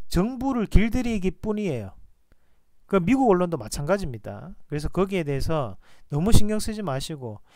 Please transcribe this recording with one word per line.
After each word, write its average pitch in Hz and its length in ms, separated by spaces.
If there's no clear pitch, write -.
정부를 240 580
길들이기 214 640
뿐이에요. 185 640
그 196 140
미국 247 300
언론도 180 260
마찬가지입니다. 143 1000
그래서 147 220
거기에 190 360
대해서 139 520
너무 165 220
신경 214 260
쓰지 214 240
마시고 131 580